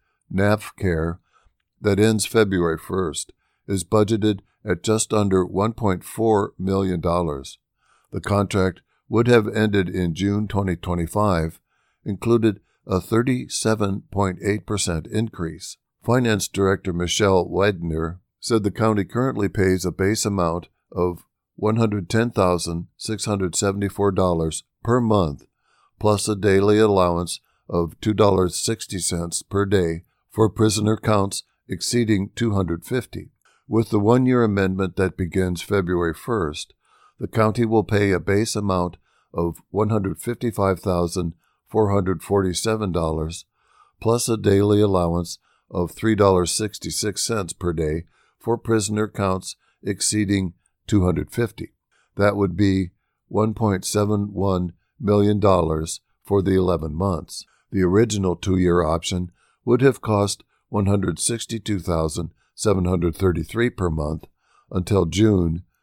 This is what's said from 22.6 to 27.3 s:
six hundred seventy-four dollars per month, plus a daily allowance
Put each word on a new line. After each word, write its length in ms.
six 280
hundred 300
seventy-four 560
dollars 520
per 160
month, 460
plus 280
a 80
daily 440
allowance 600